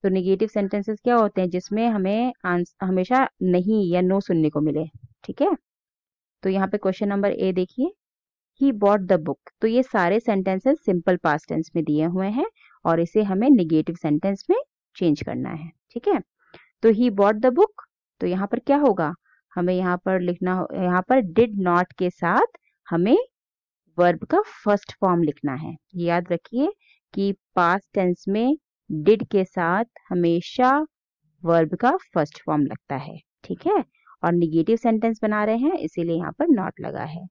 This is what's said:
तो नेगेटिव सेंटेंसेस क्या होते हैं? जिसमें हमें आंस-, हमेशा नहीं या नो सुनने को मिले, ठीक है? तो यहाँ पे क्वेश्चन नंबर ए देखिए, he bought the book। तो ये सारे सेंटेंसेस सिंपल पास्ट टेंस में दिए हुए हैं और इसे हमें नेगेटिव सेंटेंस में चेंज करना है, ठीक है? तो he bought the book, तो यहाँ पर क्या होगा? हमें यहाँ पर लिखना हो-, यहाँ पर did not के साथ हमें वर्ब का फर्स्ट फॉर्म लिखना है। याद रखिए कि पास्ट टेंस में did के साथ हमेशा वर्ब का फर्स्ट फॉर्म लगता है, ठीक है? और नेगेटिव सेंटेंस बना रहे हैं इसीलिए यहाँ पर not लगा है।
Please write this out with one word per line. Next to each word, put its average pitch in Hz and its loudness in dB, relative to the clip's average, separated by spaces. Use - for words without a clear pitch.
तो 196 2
नेगेटिव 190 0
सेंटेंसेस 208 -4
क्या 240 2
होते 208 2
हैं? 180 0
जिसमें 208 -2
हमें 220 0
आंस-, 175 -2
हमेशा 190 0
नहीं 185 2
या 180 2
नो 185 2
सुनने 160 0
को 151 -2
मिले, 156 -2
ठीक - -8
है? 349 2
तो 190 -2
यहाँ 190 0
पे 208 -4
क्वेश्चन 190 -2
नंबर 202 0
ए 190 -2
देखिए, 247 -4
he 277 2
bought 202 2
the 180 2
book। 156 -6
तो 220 0
ये 240 2
सारे 196 0
सेंटेंसेस 196 -2
सिंपल 180 0
पास्ट 156 -2
टेंस 160 -4
में 160 -2
दिए 151 0
हुए 185 -2
हैं 254 -2
और 165 2
इसे 208 0
हमें 202 0
नेगेटिव 165 4
सेंटेंस 170 -2
में 415 2
चेंज 160 0
करना 123 -8
है, 160 -12
ठीक - -6
है? 359 2
तो 226 6
he 233 2
bought 202 2
the 240 2
book, 339 0
तो 180 -4
यहाँ 185 -2
पर 233 -4
क्या 285 2
होगा? 190 0
हमें 180 -2
यहाँ 180 0
पर 190 -2
लिखना 180 -2
हो-, 185 -4
यहाँ 180 0
पर 262 2
did 202 0
not 175 2
के 180 -2
साथ 208 -2
हमें 185 2
वर्ब 175 2
का 381 0
फर्स्ट - -2
फॉर्म 175 2
लिखना 143 -4
है। 160 -10
याद 170 -2
रखिए 254 -2
कि 196 -2
पास्ट 180 0
टेंस 185 -2
में 233 0
did 190 2
के 190 2
साथ 185 -2
हमेशा 180 0
वर्ब 165 2
का 269 0
फर्स्ट - -4
फॉर्म 151 -2
लगता - -6
है, 156 -12
ठीक - -8
है? 381 0
और 170 2
नेगेटिव 170 2
सेंटेंस 226 -2
बना 214 -2
रहे 220 0
हैं 294 0
इसीलिए 170 -4
यहाँ 165 -6
पर 302 -4
not 247 2
लगा - -8
है। 170 -12